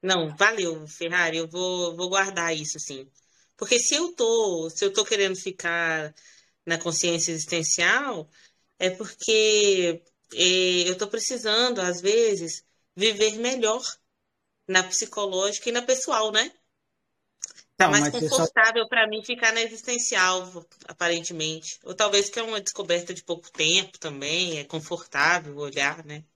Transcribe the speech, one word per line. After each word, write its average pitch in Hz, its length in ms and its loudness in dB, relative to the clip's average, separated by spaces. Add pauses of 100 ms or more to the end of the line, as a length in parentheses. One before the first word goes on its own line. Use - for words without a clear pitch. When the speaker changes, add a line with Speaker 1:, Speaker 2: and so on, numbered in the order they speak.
Speaker 1:
Não, 170 340 -2
valeu, 180 520 0
Ferrari, 165 500 -2
eu 160 100 -4
vou, 180 480 -4
vou 180 120 -6
guardar 185 460 0
isso, 151 220 -6
assim. 139 320 -12 (480)
Porque 240 220 2
se - 160 2
eu 349 180 -2
tô, 214 560 0
se 165 160 -4
eu 196 80 2
tô 208 120 0
querendo 196 320 0
ficar 170 760 -4 (540)
na 170 100 0
consciência 165 540 0
existencial, 175 960 0 (520)
é 185 100 2
porque, 202 1120 2 (320)
é, 180 540 4
eu 180 100 -2
tô 208 80 -2
precisando, 226 720 -2
às 180 200 -2
vezes, 196 640 2 (320)
viver 208 400 2
melhor 240 460 0 (840)
na 185 160 2
psicológica 196 840 -2
e 233 40 -2
na 240 100 0
pessoal, 247 500 0
né? 226 180 0 (1300)
Tá 185 80 6
Speaker 2:
Não, 185 80 4
Speaker 1:
mais 240 120 6
Speaker 2:
mas 147 80 0
você 160 160 -2
só 262 80 2
Speaker 1:
confortável 226 520 4
pra 226 180 2
mim 214 160 -6
ficar 233 300 0
na 226 80 0
existencial, 185 1040 -2 (220)
aparentemente. 165 960 -4
Ou 185 100 -12
talvez 202 360 2
que - 80 -6
é 226 40 -4
uma 220 180 -4
descoberta 175 520 -4
de 170 100 -12
pouco - 280 -8
tempo 175 480 0
também, 156 600 -4
é 143 60 -10
confortável 156 920 -2
olhar, 147 460 -4
né? 151 200 -14 (120)